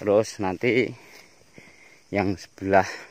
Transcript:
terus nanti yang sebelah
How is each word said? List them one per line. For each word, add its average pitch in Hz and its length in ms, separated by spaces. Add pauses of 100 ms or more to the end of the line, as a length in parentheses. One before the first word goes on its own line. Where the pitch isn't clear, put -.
terus 104 400
nanti 107 480 (1300)
yang 98 240
sebelah 95 480 (240)